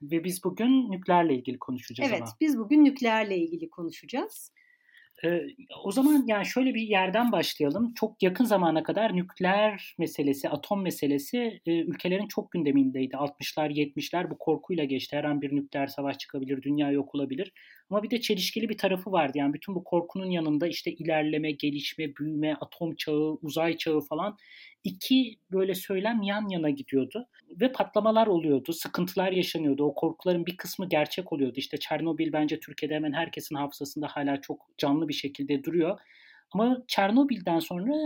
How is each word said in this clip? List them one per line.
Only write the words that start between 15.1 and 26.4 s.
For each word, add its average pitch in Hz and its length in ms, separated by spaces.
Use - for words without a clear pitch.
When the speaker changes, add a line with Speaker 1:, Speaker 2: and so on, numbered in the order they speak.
Speaker 1:
Her 147 80
an 147 180
bir 143 140
nükleer 139 300
savaş 139 320
çıkabilir, 135 440
dünya 143 280
yok 139 240
olabilir. 139 380
Ama 202 120
bir 214 80
de 233 100
çelişkili 214 480
bir 214 100
tarafı 185 340
vardı. 147 260
Yani 143 160
bütün 190 200
bu 170 100
korkunun 180 460
yanında 156 380
işte 165 240
ilerleme, 156 600
gelişme, 147 640
büyüme, 151 440
atom 165 360
çağı, 156 460
uzay 160 340
çağı 156 240
falan 165 360
iki 233 540
böyle 190 220
söylem 202 480
yan 202 260